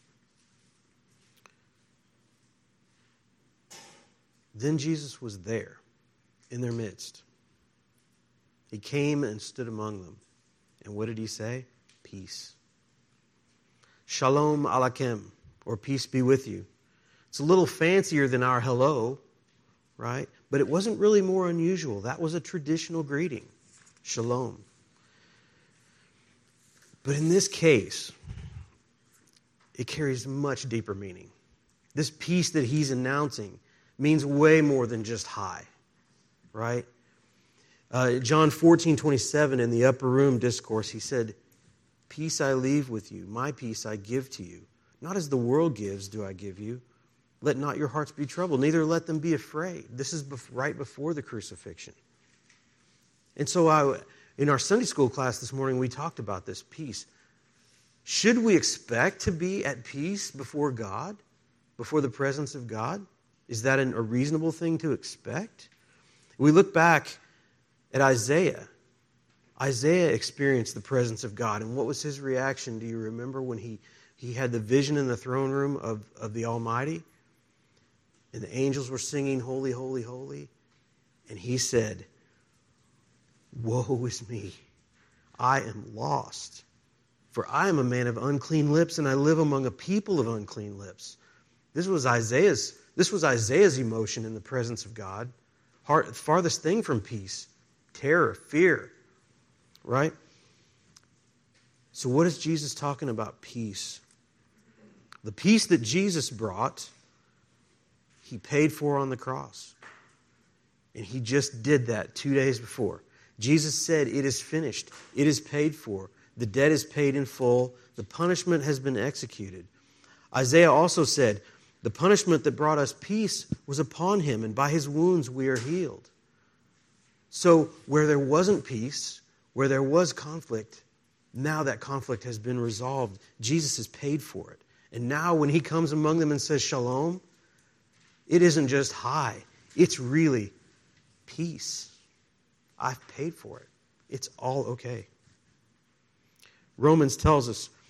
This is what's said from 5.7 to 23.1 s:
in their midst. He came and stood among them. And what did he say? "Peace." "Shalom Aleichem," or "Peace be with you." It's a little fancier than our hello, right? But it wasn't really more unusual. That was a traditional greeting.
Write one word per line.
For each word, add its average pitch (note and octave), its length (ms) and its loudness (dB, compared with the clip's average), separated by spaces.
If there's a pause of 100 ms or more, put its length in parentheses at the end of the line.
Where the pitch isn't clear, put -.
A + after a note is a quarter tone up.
in B2 100 -10
their A#2+ 120 -4
midst. - 500 -10 (1500)
He A2 80 -12
came C#3+ 460 -2
and G#2+ 180 -6
stood - 260 -10
among G#2+ 340 -8
them. E2+ 140 -20 (680)
And G#2 100 -14
what G#2+ 120 -6
did A2+ 120 -8
he A2+ 80 -8
say? A#2+ 400 -10 (360)
"Peace." - 520 -18 (1500)
"Shalom D3 580 2
Aleichem," B2 680 -2 (360)
or A#2 100 -6
"Peace C3+ 300 -6
be C3 160 0
with C3 260 2
you." G2 160 -10 (640)
It's - 100 -12
a C#3+ 60 -4
little F3 220 6
fancier E3 600 2
than B2 160 2
our B2+ 180 4
hello, B2+ 600 2 (760)
right? A#2+ 320 -6 (220)
But C#3 100 2
it C#3 60 2
wasn't F#3+ 320 0
really G#3 240 6
more F#3 260 0
unusual. E3 520 -2
That A#2 200 -6
was E3 140 -2
a E3+ 60 -4
traditional D#3+ 640 -4
greeting. C#3+ 420 -4 (560)